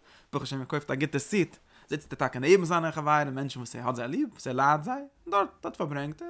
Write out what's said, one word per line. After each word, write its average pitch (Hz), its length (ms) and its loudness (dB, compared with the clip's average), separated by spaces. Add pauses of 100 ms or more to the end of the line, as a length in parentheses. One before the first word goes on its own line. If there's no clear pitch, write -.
(320)
ברוך 139 100 -2
השם, 135 180 -6
איך 127 80 -8
קויף 147 200 -4
דא 143 60 0
גוטע 143 240 0
סיט, 170 380 0 (320)
זיצט 147 260 -6
דער 135 140 0
טאג 127 100 -6
נעבן 175 260 6
זיינע 165 280 0
חברים, 147 420 2
מענטשן, 135 260 -6
וואס 120 160 -10
ער 120 100 -6
האט 123 80 0
זיי 120 140 -4
ליב, 240 240 -2
וואס - 140 -12
ער 135 60 -4
לאדט 143 320 4
זיי, 247 100 -4
און 277 360 -12
דארט, 392 180 2 (140)
דארט - 140 -8
פארברענגט 151 460 -6
ער 339 80 -10